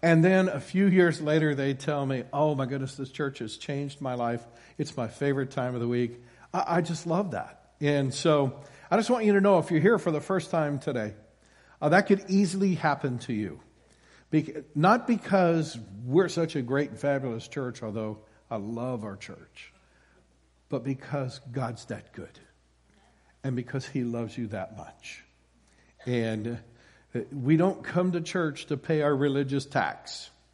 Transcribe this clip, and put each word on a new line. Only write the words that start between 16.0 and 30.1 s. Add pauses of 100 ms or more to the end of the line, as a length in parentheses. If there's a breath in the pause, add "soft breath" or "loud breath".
we're
such
a
great
and
fabulous
church,
although (320 soft breath)
I
love
our
church, (960 soft breath)
but
because (120)
God's
that
good (1040 soft breath)
and
because
he
loves
you
that
much. (840 soft breath)
And,
uh, (720 soft breath)
we
don't
come
to
church
to
pay
our
religious
tax. (240)